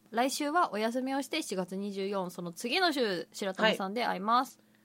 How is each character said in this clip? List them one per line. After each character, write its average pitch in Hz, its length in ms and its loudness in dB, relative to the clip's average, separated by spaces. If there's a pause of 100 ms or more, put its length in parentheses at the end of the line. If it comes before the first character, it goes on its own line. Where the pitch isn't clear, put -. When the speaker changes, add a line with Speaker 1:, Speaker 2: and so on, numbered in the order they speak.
(100)
Speaker 1:
来 247 200 2
週 294 200 -2
は 349 220 2
お 202 60 -2
休 233 240 0
み 269 120 -2
を 277 80 0
し 262 60 -8
て、 320 140 -2
七 196 140 -6
月 180 200 -4
二 202 160 -4
十 196 160 -4
四、 190 220 -2
そ 180 120 -10
の 175 100 -6
次 240 280 -2
の 349 120 4
週、 214 400 0
白 190 200 -4
玉 214 220 4
さ 190 140 -4
ん 202 60 -6
で 240 100 0
会 - 140 0
い - 20 -8
ま 233 240 4
す。 - 140 -16
Speaker 2:
は - 40 -20 (220)